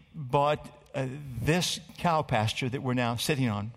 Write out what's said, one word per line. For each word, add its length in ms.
bought, 520
uh, 100
this 400
cow 240
pasture 460
that 120
we're 140
now 220
sitting 320
on 280